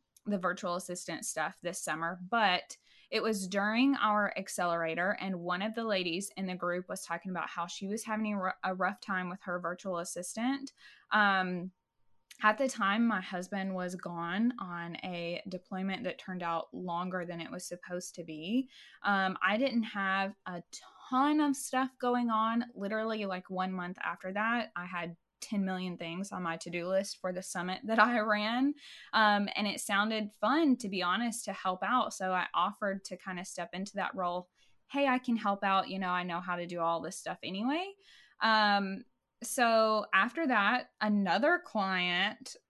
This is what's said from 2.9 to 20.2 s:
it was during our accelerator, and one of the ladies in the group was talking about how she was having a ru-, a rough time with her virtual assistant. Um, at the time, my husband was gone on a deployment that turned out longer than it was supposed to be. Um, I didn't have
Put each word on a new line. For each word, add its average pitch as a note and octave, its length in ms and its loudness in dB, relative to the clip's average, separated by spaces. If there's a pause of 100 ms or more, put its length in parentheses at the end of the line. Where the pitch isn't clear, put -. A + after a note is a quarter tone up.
it A3 100 0
was G3+ 260 0
during A3 500 4
our G#3 400 4
accelerator, E3+ 840 0
and F#3 200 -4
one F3+ 200 -2
of A3 140 -2
the A#3 80 -2
ladies F#3 520 0
in F#3+ 120 -4
the F3+ 80 -4
group F3 340 -2
was F#3 140 -8
talking F3 260 -6
about E3+ 180 -4
how F3 200 -6
she G3 200 -8
was G#3+ 160 -4
having G#3+ 300 -2
a G3 80 -2
ru-, F#3 100 0 (120)
a F#3+ 100 0
rough F#3 280 0
time F#3 280 -2
with F3+ 140 -8
her F3+ 160 -4
virtual F3+ 400 -4
assistant. A#3 720 -4 (400)
Um, F#3 600 2 (720)
at G#3+ 160 6
the C4+ 100 2
time, A3+ 400 2
my G3+ 140 0
husband F#3+ 520 -4
was F3+ 220 -4
gone F3 640 0
on E3+ 440 -6
a F3 460 -4
deployment F#3 540 -4
that F3 140 -4
turned F#3 260 -8
out E3 300 -2
longer F3+ 520 -4
than E3+ 140 -6
it E3 120 -8
was F3+ 140 -8
supposed F3+ 500 -10
to F3 80 -8
be. E3+ 460 -4 (340)
Um, F#3+ 420 0
I G3+ 120 2
didn't A#3+ 260 2
have G3 500 -2 (120)